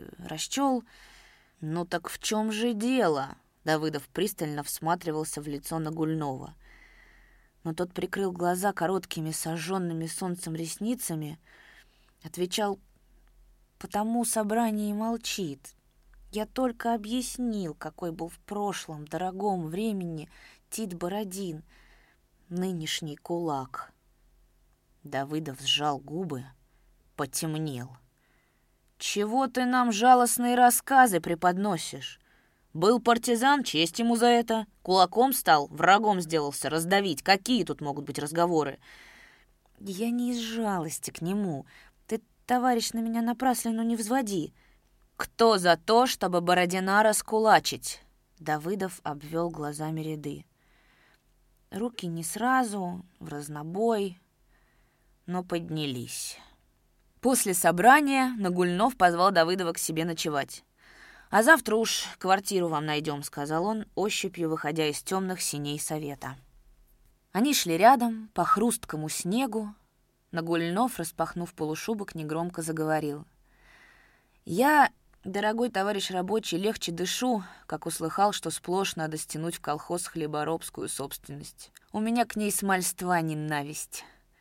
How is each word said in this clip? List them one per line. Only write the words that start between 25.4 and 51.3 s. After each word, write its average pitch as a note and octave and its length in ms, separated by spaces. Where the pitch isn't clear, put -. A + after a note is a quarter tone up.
сжал C#3+ 380
губы, C#3+ 460
потемнел. D3 800
«Чего A3 520
ты B3+ 160
нам B3 260
жалостные A#3+ 640
рассказы B3 680
преподносишь? F3 1000
Был G3+ 280
партизан, A#3+ 640
честь E3 360
ему A#3 160
за A3+ 100
это. A#3 400
Кулаком F#3+ 500
стал, D#3 360
врагом F#3+ 520
сделался, D3+ 480
раздавить. E3 540
Какие G3 420
тут D3 160
могут C#3+ 240
быть C3+ 140
разговоры?» D#3 600
«Я G3+ 300
не A#3+ 220
из A#3+ 60
жалости A3 720
к - 120
нему. F3 420
Ты, A3+ 140
товарищ, B3 480
на A#3 60
меня A3+ 240
напраслину A#3 600
не A#3 140
взводи». G#3+ 560
«Кто A3+ 400
за F3 220
то, A3+ 280
чтобы F3+ 360
Бородина F#3 600
раскулачить?» G#3+ 1000
Давыдов E3+ 640
обвёл D3+ 440
глазами D#3 540
ряды. D3+ 420